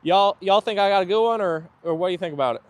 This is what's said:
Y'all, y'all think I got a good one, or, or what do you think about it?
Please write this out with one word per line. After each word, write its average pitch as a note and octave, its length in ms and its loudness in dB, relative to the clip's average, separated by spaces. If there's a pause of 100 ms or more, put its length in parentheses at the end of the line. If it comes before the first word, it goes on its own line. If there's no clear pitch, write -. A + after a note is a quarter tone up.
Y'all, F#3+ 360 2
y'all F#3+ 220 2
think G#3+ 180 -4
I G3+ 100 2
got G3 140 2
a - 20 0
good G#3 180 0
one, A3+ 180 0
or, E3+ 280 -4 (140)
or E3+ 100 -4
what E3 140 -2
do F#3+ 40 -2
you F3+ 60 -4
think F3 160 -8
about C3+ 220 -2
it? A2 140 -12